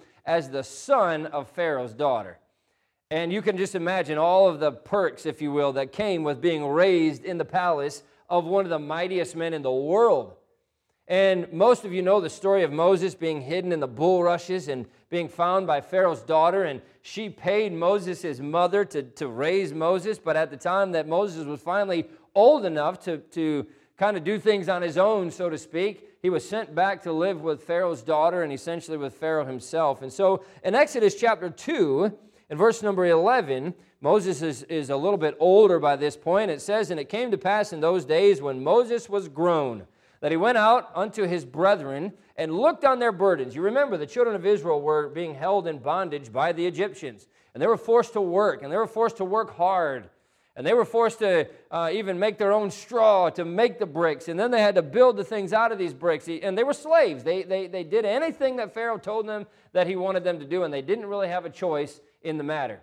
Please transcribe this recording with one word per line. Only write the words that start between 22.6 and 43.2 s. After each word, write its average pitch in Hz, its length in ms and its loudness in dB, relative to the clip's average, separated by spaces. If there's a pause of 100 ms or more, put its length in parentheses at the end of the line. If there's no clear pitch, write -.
enough 160 400 -2
to, 156 140 -6
to 156 460 -4 (300)
kind 202 220 0
of 156 80 -6
do 208 120 -2
things 196 300 0
on 180 140 -2
his 165 160 -4
own, 190 340 2
so 175 180 -6
to 156 80 -8
speak, 180 460 -6 (180)
he 180 80 0
was 165 160 -2
sent 190 300 -8
back 185 280 0
to 170 100 -4
live 170 280 -2
with 151 220 -4
Pharaoh's 170 380 -2
daughter 165 420 2
and 147 80 -4
essentially 160 460 -8
with 139 160 -8
Pharaoh 160 320 -2
himself. 135 560 -2
And 131 100 -12
so 190 320 2 (180)
in 190 140 0
Exodus 240 400 4
chapter 190 340 0
two, 196 680 0 (320)
in 151 80 -10
verse 220 260 2
number 190 220 2
eleven, 170 680 2 (280)
Moses 170 400 2
is, 147 220 -6
is 151 260 -6
a 139 80 0
little 185 200 0
bit 151 220 -2
older 185 400 8
by 147 160 2
this 143 220 -2
point. 190 340 0
It 143 100 -6
says, 202 300 -2
"And 160 80 -4
it 135 80 -8
came 233 240 -4
to - 60 0
pass 208 340 0
in 160 80 -8
those 165 240 2
days 165 380 4
when 135 200 -6
Moses 226 480 2
was 196 200 -4
grown, 143 560 0 (360)
that 147 100 -2
he 165 60 0
went 226 200 2
out 226 380 4
unto 202 320 -4
his 170 180 -4
brethren 156 680 0 (240)
and 160 200 -4
looked 277 280 2
on 262 140 4
their 240 120 0
burdens." 165 420 0